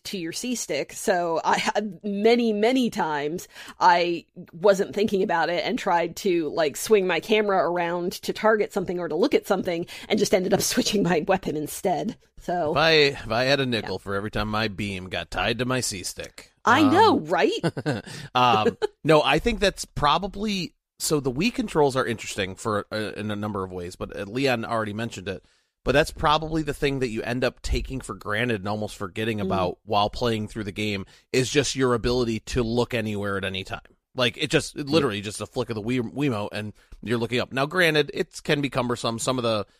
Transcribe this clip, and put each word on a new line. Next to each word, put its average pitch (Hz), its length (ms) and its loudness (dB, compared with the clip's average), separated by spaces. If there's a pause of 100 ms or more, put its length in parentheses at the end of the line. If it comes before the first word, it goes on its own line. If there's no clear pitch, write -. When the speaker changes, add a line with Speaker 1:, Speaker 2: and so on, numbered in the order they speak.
Speaker 1:
to - 140 -8
your 165 140 -6
C 247 220 -4
stick. 160 380 -4
So 175 520 0
I 180 140 2
had 208 440 -2
many, 220 500 4
many 233 380 2
times 156 580 -4 (320)
I 175 460 4 (260)
wasn't 185 420 4
thinking 208 280 2
about 165 260 2
it 170 160 0
and 180 140 -2
tried 170 380 0
to, 170 340 0
like, 147 260 0
swing 202 300 4
my 170 140 0
camera 208 380 2 (120)
around 175 420 -2 (100)
to 180 120 -4
target 214 400 2
something 185 260 -2
or 165 80 -4
to 151 80 -4
look 196 160 2
at 214 140 2
something 180 400 0 (240)
and 220 80 2
just 196 160 2
ended 185 180 2
up 196 100 4
<laughs> - 120 0
switching 208 280 0
my 170 240 2
weapon 185 300 0
instead. 156 600 -4 (260)
So 170 300 -2
Speaker 2:
If - 40 0
I, 160 140 4
if 143 400 4
I 117 140 2
had 139 160 2
a 135 60 0
nickel 113 280 -2
Speaker 1:
Yeah. 95 80 -4
Speaker 2:
for 98 120 -6
every 101 160 -4
time 107 180 -2
my 107 200 0
beam 95 400 -6
got 87 220 -6
tied 110 300 -2
to 127 40 -2
my 127 160 -2
C 98 220 -4
stick. - 480 -12 (140)
Speaker 1:
I 247 180 6
know, 330 360 6
Speaker 2:
Um, 156 60 -6
Speaker 1:
right? 180 280 2 (320)
Speaker 2:
<laughs> - 500 -6
um, 123 420 4 (260)
no, 151 200 6
I 135 160 2
think 226 220 -2
that's 190 240 0
probably, 190 920 -2 (240)
so 151 220 2
the 131 120 0
Wii 175 220 2
controls 151 420 2
are 131 100 0
interesting 101 480 -4
for, 104 380 -2
uh, 107 240 -4
in 107 140 -6
a 104 60 -4
number 104 280 -4
of 92 80 -8
ways, 90 240 -10
but, 104 200 -10
uh, 98 80 -4
Leon 120 400 0
already 110 280 -2
mentioned 104 360 -8
it. 92 140 -8 (420)
But 127 80 2
that's 147 200 4
probably 156 500 0
the 147 120 -6
thing 139 260 -2
that 127 80 0
you 110 140 -6
end 123 200 -2
up 123 180 -2
taking 123 400 -4
for 117 140 -10
granted 107 460 -2
and 95 80 -8
almost 107 280 -4
forgetting 104 420 -4
Speaker 1:
Mm. 104 80 -2
Speaker 2:
about 95 380 0
while 104 260 2
playing 113 360 -2
through 110 180 -8
the 101 80 -8
game 104 320 -4 (280)
is 127 180 2
just 143 240 2
your 131 200 2
ability 117 460 0
to - 220 -2
look 117 320 0
anywhere 104 420 -2
at 95 80 -4
any 95 200 -6
time. - 160 -10 (340)
Like, 123 220 0
it 147 140 -4
just, - 260 0
it 147 100 -6
Speaker 3:
Yeah. 139 60 -6
Speaker 2:
literally 131 300 2
just 101 180 -8
a 107 60 -8
flick 123 240 -4
of 113 40 -4
the 107 80 -6
Wii, 113 320 -2
Wiimote 113 380 -2
and 104 200 -8 (300)
you're 113 160 -2
looking 117 220 -2
up. - 120 -4
Now, 135 140 0
granted, 156 480 2
it - 300 -6
can 147 160 0
be 143 100 -2
cumbersome. 120 480 -2
Some 127 200 -2
of 123 40 -2
the, 110 240 0 (140)